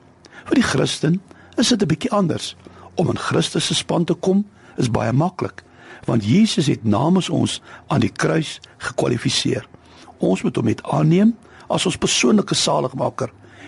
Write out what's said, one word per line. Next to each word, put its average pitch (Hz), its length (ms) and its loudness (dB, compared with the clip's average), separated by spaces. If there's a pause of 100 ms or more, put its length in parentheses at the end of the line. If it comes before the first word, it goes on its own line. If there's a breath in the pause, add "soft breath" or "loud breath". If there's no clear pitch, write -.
(460 loud breath)
Vir - 100 -2
die 254 80 6
Christen 151 580 0 (360 loud breath)
is 262 120 2
dit 220 120 2
'n 196 60 2
bietjie - 240 -2
anders. 196 440 -2 (400 loud breath)
Om 180 120 0
in - 100 0
Christus - 480 -2
se 175 80 -2
span - 300 -2
te 165 100 0
kom 196 320 0 (320 loud breath)
is 120 140 0
baie 113 220 0
maklik, 143 500 -2 (420 loud breath)
want 117 200 0
Jesus 175 420 4
het 120 160 -2
namens 160 460 2
ons - 320 -2 (260 loud breath)
aan - 160 2
die - 80 0
kruis 160 480 -2 (180 loud breath)
gekwalifiseer. - 880 -2 (520 loud breath)
Ons 180 280 0
moet - 100 -2
hom 113 140 0
net - 140 -4
aanneem 170 500 4 (400 loud breath)
as 165 160 -2
ons - 100 -4
persoonlike - 560 2
saligmaker 131 760 -4 (360 loud breath)